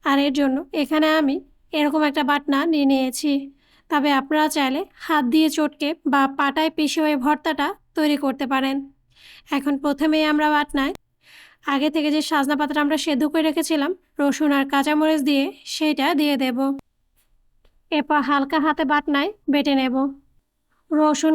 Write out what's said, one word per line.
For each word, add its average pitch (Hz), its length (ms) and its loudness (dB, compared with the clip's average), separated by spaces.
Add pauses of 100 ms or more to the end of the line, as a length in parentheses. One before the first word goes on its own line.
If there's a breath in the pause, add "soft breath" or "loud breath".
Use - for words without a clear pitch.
আর 277 160 2
এর 277 140 0
জন্য 269 240 0 (160)
এখানে 311 400 0
আমি 302 220 2 (380)
এরকম 302 300 0
একটা 294 200 0
বাটনা 285 420 0
নিয়ে 302 240 2
নিয়েছি, 262 420 0 (600 soft breath)
তবে 294 220 2
আপনারা 294 360 2
চাইলে 285 320 -2 (180)
হাত 302 260 0
দিয়ে 311 240 4
চটকে 294 400 -2 (160)
বা 277 160 2 (120)
পাটায় 294 400 -2
পিষে 311 320 -2
এই 302 120 0
ভর্তাটা 302 500 -2 (260)
তৈরি 302 240 0
করতে 277 280 -4
পারেন। 269 300 -2 (760 loud breath)
এখন 277 260 -2
প্রথমেই 302 480 0
আমরা 302 240 2
বাটনায় 294 440 0 (760 loud breath)
আগে 277 220 0
থেকে 302 220 0
যে 302 100 0
সজনা 294 340 0
পাতাটা 294 260 -2
আমরা 294 160 0
সেদ্ধ 285 300 0
করে 311 160 0
রেখেছিলাম 311 480 0 (260)
রসুন 285 360 0
আর 277 120 2
কাঁচামরিচ 302 580 2
দিয়ে, 277 220 2 (200)
সেটা 294 480 -2
দিয়ে 294 240 2
দেব। 254 200 -2 (1300)
এরপর 302 300 0
হালকা 277 380 0
হাতে 302 260 0
বাটনায় 294 440 0 (200)
বেটে 285 260 2
নেব। 262 200 0 (960)
রসুন, 302 440 2